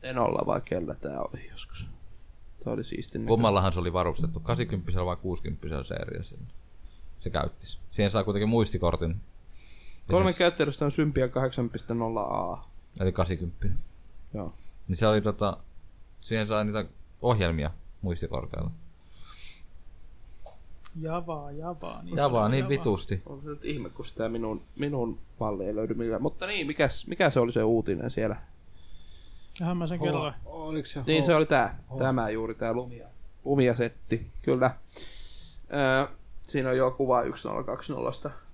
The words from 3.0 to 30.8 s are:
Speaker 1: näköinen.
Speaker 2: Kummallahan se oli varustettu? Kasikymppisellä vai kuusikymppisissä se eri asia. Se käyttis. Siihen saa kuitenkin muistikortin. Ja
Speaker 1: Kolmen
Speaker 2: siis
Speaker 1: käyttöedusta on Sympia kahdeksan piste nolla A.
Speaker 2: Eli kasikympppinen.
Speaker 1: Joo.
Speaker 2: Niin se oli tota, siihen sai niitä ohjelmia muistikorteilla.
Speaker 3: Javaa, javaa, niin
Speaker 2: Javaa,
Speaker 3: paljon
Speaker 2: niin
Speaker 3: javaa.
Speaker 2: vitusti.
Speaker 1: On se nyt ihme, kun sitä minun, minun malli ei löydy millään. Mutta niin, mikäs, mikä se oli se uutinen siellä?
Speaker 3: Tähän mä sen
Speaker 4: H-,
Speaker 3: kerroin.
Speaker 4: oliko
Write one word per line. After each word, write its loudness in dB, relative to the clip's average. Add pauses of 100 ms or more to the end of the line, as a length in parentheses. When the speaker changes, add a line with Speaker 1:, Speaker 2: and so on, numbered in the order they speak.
Speaker 1:
näköinen. -4
Speaker 2:
Kummallahan 6
se 0
oli 0
varustettu? 2
Kasikymppisellä 0
vai 0
kuusikymppisissä -4
se -6
eri -6
asia. -10 (840)
Se -4
käyttis. -4 (120)
Siihen 4
saa 2
kuitenkin 2
muistikortin. 2
Ja -2 (920)
Speaker 1:
Kolmen 6
Speaker 2:
siis -4
Speaker 1:
käyttöedusta 4
on 4
Sympia 4
kahdeksan 0
piste -6
nolla 0
A. -2 (320)
Speaker 2:
Eli 4
kasikympppinen. 2 (560)
Speaker 1:
Joo. -4 (360)
Speaker 2:
Niin 0
se 6
oli 6
tota, 0 (640)
siihen -2
sai 2
niitä 0 (360)
ohjelmia 2 (300)
muistikorteilla. -4 (2250)
Speaker 3:
Javaa, -4
javaa, -8
niin -6
Speaker 2:
Javaa, 4
Speaker 3:
paljon 4
Speaker 2:
niin 4
Speaker 3:
javaa. 0
Speaker 2:
vitusti. 2
Speaker 1:
On -12
se -12
nyt -10
ihme, -4
kun -10
sitä -4
minun, -2 (180)
minun 0 (200)
malli -2
ei -2
löydy 0
millään. 0
Mutta -2
niin, -2
mikäs, 2
mikä 6
se 4
oli 4
se 4
uutinen 2
siellä? 0 (1200)
Speaker 3:
Tähän 0
mä 0
sen -2
Speaker 4:
H-, -2
Speaker 3:
kerroin. 0 (120)
Speaker 4:
oliko -6